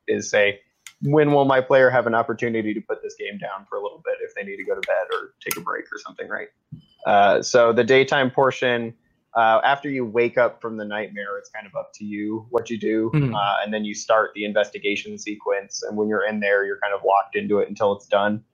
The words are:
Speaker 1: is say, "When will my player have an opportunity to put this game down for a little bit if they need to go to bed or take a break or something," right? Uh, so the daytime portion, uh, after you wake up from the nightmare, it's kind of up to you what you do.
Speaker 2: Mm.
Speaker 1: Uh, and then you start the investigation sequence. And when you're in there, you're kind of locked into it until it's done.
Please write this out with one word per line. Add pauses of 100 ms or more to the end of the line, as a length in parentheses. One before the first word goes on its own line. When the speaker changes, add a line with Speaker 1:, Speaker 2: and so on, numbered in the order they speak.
Speaker 1:
is
say, (440)
"When
will
my
player
have
an
opportunity
to
put
this
game
down
for
a
little
bit
if
they
need
to
go
to
bed
or (100)
take
a
break
or
something,"
right? (580)
Uh,
so
the
daytime
portion, (400)
uh,
after
you
wake
up
from
the
nightmare,
it's
kind
of
up
to
you
what
you
do.
Speaker 2:
Mm.
Speaker 1:
Uh,
and
then
you
start
the
investigation
sequence.
And
when
you're
in
there,
you're
kind
of
locked
into
it
until
it's
done. (120)